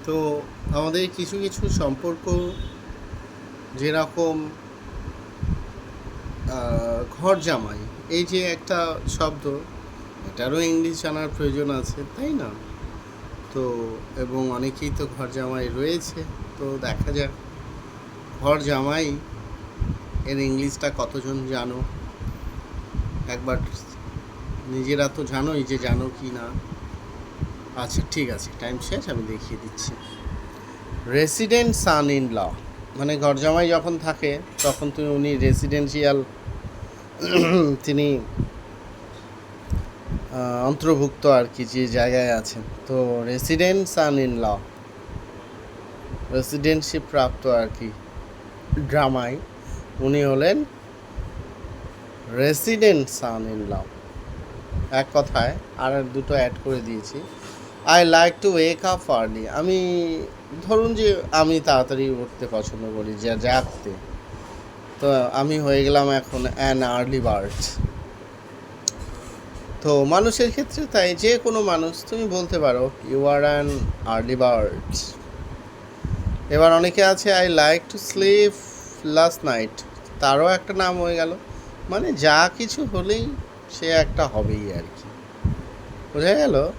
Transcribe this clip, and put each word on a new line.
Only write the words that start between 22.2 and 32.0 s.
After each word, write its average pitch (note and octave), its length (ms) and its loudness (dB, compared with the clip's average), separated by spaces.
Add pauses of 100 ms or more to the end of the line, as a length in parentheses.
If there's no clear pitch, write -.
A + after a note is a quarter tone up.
একবার B2 280 -4 (1120)
নিজেরা C#3 480 0
তো D3+ 80 -4
জানোই C#3 380 0
যে B2+ 160 -2
জানো B2+ 320 0 (100)
কি C3 100 -8
না। A#2+ 460 -8 (1000)
আচ্ছা, B2 340 -2
ঠিক C3+ 200 -2
আছে, - 200 -8 (100)
টাইম B2 220 -6
শেষ, G3 260 -4
আমি A2+ 140 -4
দেখিয়ে G#2+ 400 -8
দিচ্ছি। G#2+ 300 -8 (1200)
রেসিডেন্ট A3 640 4
son D3+ 320 4